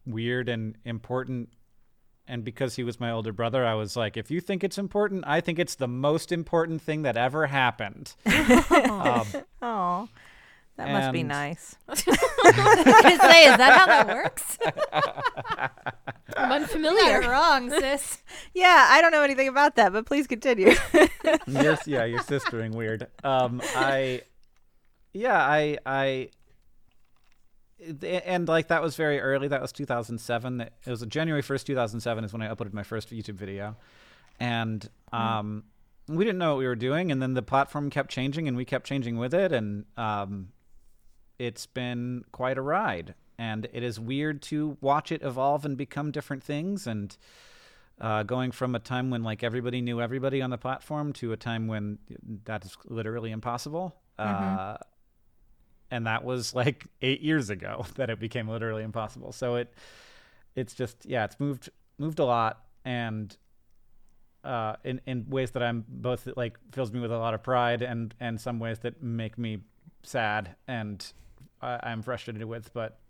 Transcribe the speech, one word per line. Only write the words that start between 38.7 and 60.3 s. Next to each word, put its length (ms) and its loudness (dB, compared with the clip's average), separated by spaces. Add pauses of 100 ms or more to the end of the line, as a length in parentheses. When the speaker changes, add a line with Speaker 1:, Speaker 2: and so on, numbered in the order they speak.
Speaker 1:
changing 320 -6
with 160 -4
it, 200 2
and, 320 -4 (120)
um, 520 -6 (920)
it's 260 -10
been 640 -8
quite 260 -4
a 40 -4
ride. 520 -4 (240)
And 360 -8
it 100 -8
is 160 -8
weird 440 -6
to 380 -6
watch 300 0
it 120 -6
evolve 420 -2
and 120 -6
become 340 -8
different 320 -10
things, 440 -8
and, 280 -8 (840)
uh, 220 -2
going 280 -4
from 240 -6
a 40 -6
time 320 -6
when, 120 -4
like, 200 -6
everybody 380 -4
knew 200 -4
everybody 400 -4
on 80 -6
the 80 -6
platform 560 -8
to 180 -8
a 60 -6
time 300 -6
when 320 -8 (460)
that 200 -10
is 100 -18 (100)
literally 460 -8
impossible. 640 -8 (240)
Speaker 2:
Mm-hmm. 400 -4
Speaker 1:
Uh, 180 -10 (1120)
and 160 -6
that 180 -4
was, 300 -6
like, 300 -2 (160)
eight 200 -2
years 300 -2
ago 400 -10
<laughs> 40 -20
that 140 -4
it 100 -8
became 300 -8
literally 340 -6
impossible. 480 -10
So 240 -4
it, 180 -6 (840)